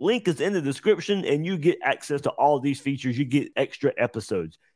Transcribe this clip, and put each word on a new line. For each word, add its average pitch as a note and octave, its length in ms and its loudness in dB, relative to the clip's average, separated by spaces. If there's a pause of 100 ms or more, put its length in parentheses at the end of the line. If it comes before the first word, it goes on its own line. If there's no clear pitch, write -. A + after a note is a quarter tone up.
Link G#3 260 0
is D3+ 140 0
in F#3 120 2
the F#3 80 0
description, F3 640 0
and D3 220 0
you F#3+ 100 -2
get D3+ 280 2
access C#3 380 -2
to - 80 0
all C#3+ 280 4
these C3+ 220 -2
features. C3 360 -4
You C#3+ 80 0
get C3 320 0
extra C3+ 400 0
episodes. G2+ 600 -4 (180)